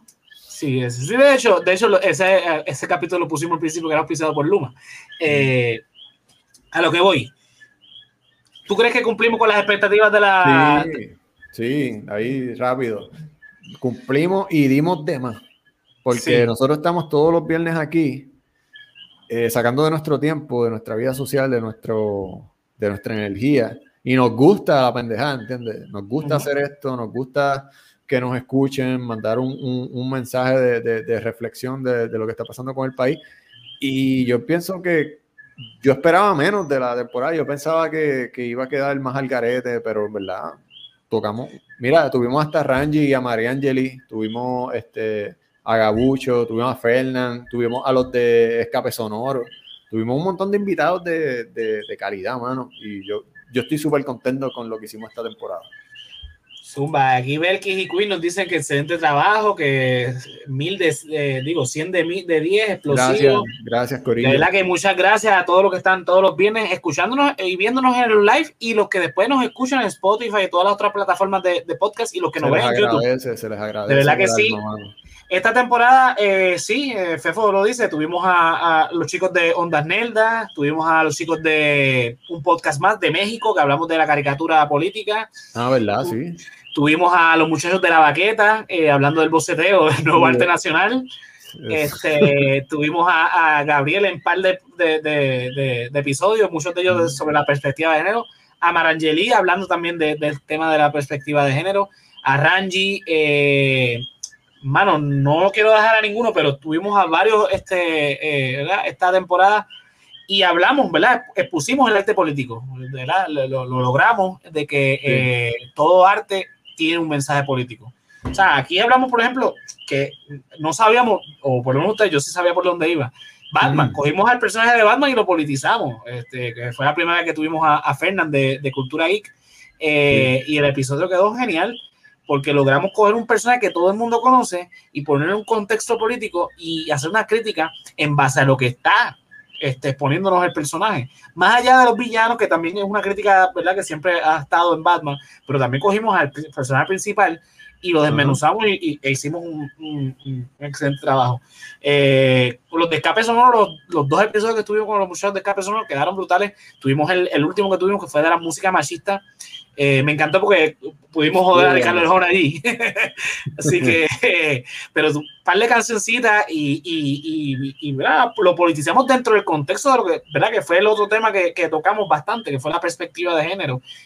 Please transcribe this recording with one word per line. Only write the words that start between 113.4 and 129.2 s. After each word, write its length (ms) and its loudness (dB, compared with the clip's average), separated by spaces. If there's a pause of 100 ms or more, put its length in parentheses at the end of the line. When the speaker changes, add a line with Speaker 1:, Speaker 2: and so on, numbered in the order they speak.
Speaker 1:
lo, 160 -4
lo 160 -4
logramos 580 0 (140)
de 140 -4
que, 360 0
Speaker 2:
Sí. 80 -2
Speaker 1:
eh, 420 0 (220)
todo 320 6
arte 400 0 (340)
tiene 180 0
un 120 -4
mensaje 340 -2
político. 480 -6 (320)
O 100 -6
sea, 220 4
aquí 220 -2
hablamos, 320 2
por 100 0
ejemplo, 340 0 (320)
que 260 -2 (460)
no 140 -4
sabíamos, 480 4 (220)
o 200 0
por 120 -2
lo 60 2
menos 120 0
ustedes, 180 2
yo 100 2
sí 100 -8
sabía 240 0
por 100 0
dónde 240 0
iba. 240 -2 (400)
Batman, 380 2
Speaker 2:
Mm. 20 -8
Speaker 1:
cogimos 380 2
al 80 2
personaje 400 2
de 40 4
Batman 280 4
y 40 -2
lo 120 2
politizamos, 720 -2 (100)
este, 480 -10
que 180 -10
fue 140 -4
la 80 2
primera 240 0
vez 80 -2
que 80 -4
tuvimos 320 -4
a, 100 4
a 180 -2
Fernan 360 -2
de, 320 0
de 100 -4
Cultura 360 -4
Geek, 220 -2 (480)